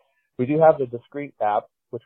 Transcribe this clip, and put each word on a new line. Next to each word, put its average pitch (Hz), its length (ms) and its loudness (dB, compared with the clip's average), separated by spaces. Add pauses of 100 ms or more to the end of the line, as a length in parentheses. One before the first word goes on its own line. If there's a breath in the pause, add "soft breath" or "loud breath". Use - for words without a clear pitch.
(380 soft breath)
We 127 60 -2
do 147 140 -2
have 160 180 6
the 139 100 -4
discreet 131 540 -14
app, 104 280 -2 (220)
which 117 160 -10